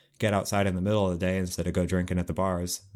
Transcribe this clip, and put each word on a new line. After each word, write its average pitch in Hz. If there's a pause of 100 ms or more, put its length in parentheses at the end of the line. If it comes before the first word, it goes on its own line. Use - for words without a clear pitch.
(180)
get 104
outside 101
in 92
the 90
middle 104
of 92
the 90
day 92
instead 90
of 87
go 90
drinking 90
at 85
the -
bars. 90 (140)